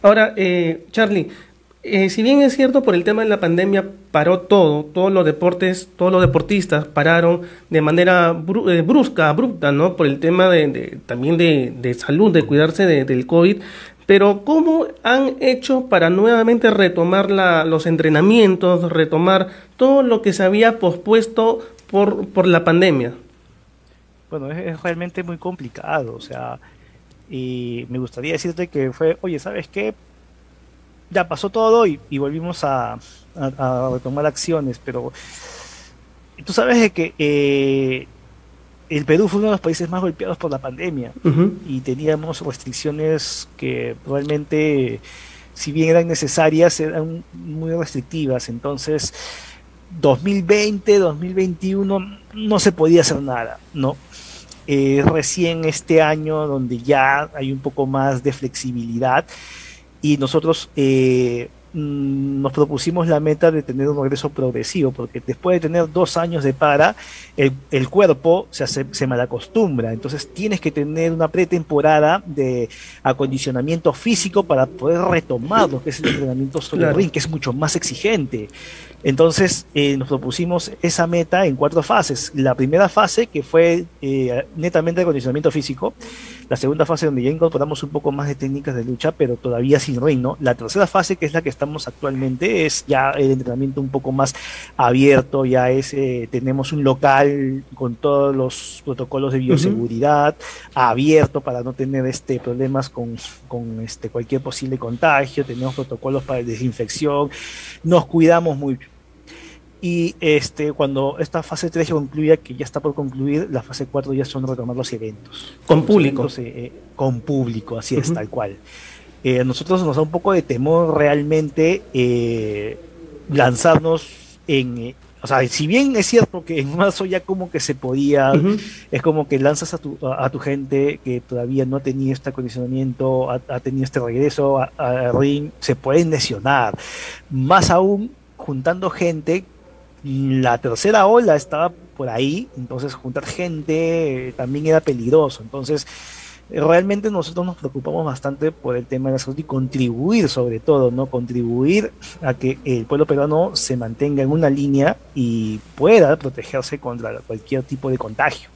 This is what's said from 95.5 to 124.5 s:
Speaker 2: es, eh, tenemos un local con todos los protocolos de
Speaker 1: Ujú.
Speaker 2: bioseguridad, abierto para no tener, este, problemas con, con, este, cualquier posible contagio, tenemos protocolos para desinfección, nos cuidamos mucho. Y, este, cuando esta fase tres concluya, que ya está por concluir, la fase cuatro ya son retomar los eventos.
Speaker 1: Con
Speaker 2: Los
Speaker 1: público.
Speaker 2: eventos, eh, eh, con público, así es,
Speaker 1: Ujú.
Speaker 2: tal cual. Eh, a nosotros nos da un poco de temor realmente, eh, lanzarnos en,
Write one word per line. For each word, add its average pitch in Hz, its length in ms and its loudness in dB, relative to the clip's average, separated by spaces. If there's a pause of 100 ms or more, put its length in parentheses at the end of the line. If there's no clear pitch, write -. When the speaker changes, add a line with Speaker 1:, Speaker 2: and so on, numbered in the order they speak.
Speaker 2:
es, 135 240 -2
eh, 127 380 -4
tenemos 131 400 -4
un 147 120 -2
local 135 800 2 (120)
con 120 200 -6
todos 139 400 0
los - 480 -6
protocolos 135 480 -4
de 131 80 -2
Speaker 1:
Ujú. 131 80 -4
Speaker 2:
bioseguridad, 147 880 0 (380)
abierto 135 680 4
para 123 200 -6
no 127 120 -8
tener, 135 340 -2
este, 127 320 -6
problemas 131 500 -4
con, 117 260 -10 (320)
con, 117 340 -10
este, 110 280 -12
cualquier 120 320 -4
posible 131 380 -6
contagio, 135 640 -2
tenemos 131 300 -6
protocolos 135 480 -6
para 135 180 -6
desinfección, 123 880 -4 (540)
nos 165 220 4
cuidamos 165 520 4
mucho. 135 300 -6 (920)
Y, 175 400 -2
este, 151 540 0
cuando 139 460 -2
esta 160 240 -4
fase 165 260 -6
tres 165 220 -2
concluya, 151 460 0
que - 180 -14
ya 139 100 -8
está 143 140 -6
por 143 160 -4
concluir, 143 560 -4
la 127 100 -4
fase 131 240 -10
cuatro 135 260 -4
ya 135 140 -2
son 131 220 -8
retomar 123 280 -6
los 127 160 -6
eventos. 110 640 -12 (140)
Speaker 1:
Con 156 100 6
Speaker 2:
Los 156 80 0
Speaker 1:
público. 139 380 2
Speaker 2:
eventos, 135 160 -6
eh, 120 140 -12 (120)
eh, 123 60 -14 (240)
con 127 260 -2
público, 117 560 -4
así 120 180 -6
es, 135 120 -2
Speaker 1:
Ujú. 165 80 -2
Speaker 2:
tal 110 120 -8
cual. 101 280 -6 (680)
Eh, 127 180 2
a - 20 2
nosotros 165 400 0
nos 147 120 0
da 151 60 2
un 156 80 0
poco 175 220 -2
de 180 100 4
temor 156 560 0
realmente, 151 840 2 (100)
eh, 117 840 -2 (520)
lanzarnos 156 760 2 (400)
en, 127 320 0